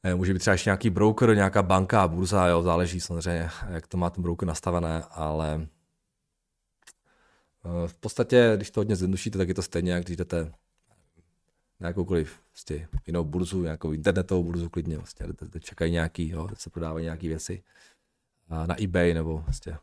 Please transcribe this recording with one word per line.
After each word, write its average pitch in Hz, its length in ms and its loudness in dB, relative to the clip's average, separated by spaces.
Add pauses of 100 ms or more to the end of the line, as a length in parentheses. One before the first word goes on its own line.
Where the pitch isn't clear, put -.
Ne, 92 100 0
může 92 180 0
být 92 60 0
třeba 101 140 2
ještě 92 160 0
nějaký 98 220 2
broker, 107 440 4
nějaká 98 280 4
banka 95 400 4
a 90 60 4
burza, 90 380 2
jo, 85 160 4
záleží 87 380 2
samozřejmě, 85 500 -4 (180)
jak 85 180 -8
to - 100 -8
má 87 140 0
ten 90 120 -8
broker 87 260 -2
nastavené, 82 640 -2
ale, 78 560 -4 (2000)
eh, 85 240 -2
v - 60 -10
podstatě, 117 600 4
když 98 140 -4
to 110 100 -2
hodně 104 160 0
zjednodušíte, 95 420 -2
tak 90 100 2
je 92 60 -2
to 92 80 -4
stejně, 87 300 -2
jak 87 120 -2
když 90 120 -8
jdete 82 360 -4 (1300)
na 87 80 -4
jakoukoliv 87 520 -2 (100)
prostě - 380 -10 (180)
jinou 85 180 0
burzu, 87 380 -2
nějakou 80 300 -4
internetovou 90 520 2
burzu 85 240 -4
klidně, 82 280 -4
vlastně, 80 300 -10
kde, 82 200 -10
kde 82 140 -12
čekají - 320 -2
nějaký, 82 360 -2
jo, 82 180 -6
kde 98 100 -10
se - 140 -14
prodávají 82 340 -6
nějaký 82 240 -8
věci, 80 340 -6 (840)
a 82 180 -4
na 87 160 -2
eBay 87 320 4
nebo 80 280 -2
prostě, - 400 -6